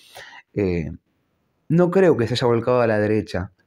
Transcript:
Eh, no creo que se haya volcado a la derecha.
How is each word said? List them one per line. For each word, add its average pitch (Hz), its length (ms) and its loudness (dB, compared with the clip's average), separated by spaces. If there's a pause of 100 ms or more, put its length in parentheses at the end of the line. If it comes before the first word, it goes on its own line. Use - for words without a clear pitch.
(540)
Eh, 87 360 -4 (760)
no 170 220 2
creo 180 260 4
que 113 120 -2
se - 40 -4
haya 123 140 -2
volcado 120 340 0
a 120 60 2
la 107 120 0
derecha. 104 540 -2 (140)